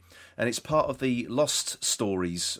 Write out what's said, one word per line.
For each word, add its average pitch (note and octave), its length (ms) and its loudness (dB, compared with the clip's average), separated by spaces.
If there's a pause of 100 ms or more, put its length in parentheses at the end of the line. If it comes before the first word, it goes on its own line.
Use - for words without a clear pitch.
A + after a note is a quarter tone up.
(380)
And A#2+ 120 2
it's A2+ 100 -2
part D#3 280 2
of C3 120 -4
the B2 280 0
Lost - 560 0
Stories, F2+ 760 0